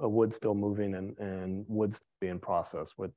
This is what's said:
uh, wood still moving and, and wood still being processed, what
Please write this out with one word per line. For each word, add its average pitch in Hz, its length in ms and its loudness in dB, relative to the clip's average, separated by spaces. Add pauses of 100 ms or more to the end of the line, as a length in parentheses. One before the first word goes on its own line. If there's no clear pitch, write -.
uh, 123 60 2
wood 113 240 6
still 110 220 2
moving 101 400 0
and, 95 240 -6
and 95 500 -4
wood 107 260 2
still - 120 -12 (140)
being 90 180 -2
processed, 85 580 -2
what 95 200 -4